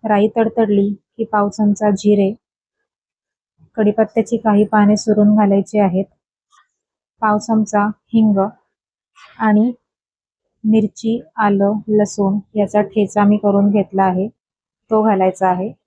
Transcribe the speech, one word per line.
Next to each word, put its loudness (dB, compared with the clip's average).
राई 0
तडतडली 0
की -6
पाव -2
चमचा 0
जिरे, 0
कढीपत्त्याची -2
काही 0
पाने 2
सुरून 2
घालायची 0
आहेत, 0
पाव 0
चमचा -2
हिंग 0
आणि 2
मिरची, -2
आलं, 0
लसूण 0
याचा 0
ठेचा -2
मी 4
करून 2
घेतला 0
आहे, -2
तो 2
घालायचा 0
आहे. -4